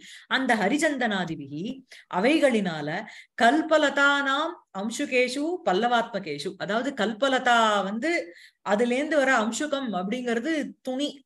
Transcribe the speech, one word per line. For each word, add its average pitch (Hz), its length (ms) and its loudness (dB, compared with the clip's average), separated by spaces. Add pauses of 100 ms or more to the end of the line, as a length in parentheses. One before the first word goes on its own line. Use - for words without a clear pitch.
(260)
அந்த 262 280 0
ஹரிச்சந்தனாதிபிஹி, 196 1080 -2 (500)
அவைகளினால 202 720 2 (500)
கல்பலதானாம் 285 1160 2 (240)
அம்சுகேஷு 247 680 -2 (200)
பல்லவாத்மகேஷு, 190 920 0
அதாவது 220 400 -4
கல்பலதா 226 880 2
வந்து 226 280 -2 (580)
அதுலேந்து 247 460 0
வர 269 240 4
அம்சுகம் 269 540 -2
அப்படிங்கிறது 233 600 -4 (300)
துணி, 262 260 -4 (180)